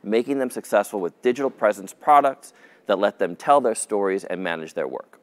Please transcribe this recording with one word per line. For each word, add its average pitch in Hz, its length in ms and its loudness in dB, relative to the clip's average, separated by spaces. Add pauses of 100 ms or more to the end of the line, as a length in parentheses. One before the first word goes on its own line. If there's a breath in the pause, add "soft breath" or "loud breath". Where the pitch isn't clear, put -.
making 120 360 0
them 127 120 -2
successful 104 500 -2
with 85 200 -6
digital 127 300 0
presence 101 420 -2
products 143 600 2 (340 soft breath)
that 98 120 0
let 101 200 0
them 90 180 -2
tell 143 240 4
their 117 140 2
stories 98 500 -2
and 92 180 -8
manage 80 320 -6
their 73 140 -4
work. - 340 -14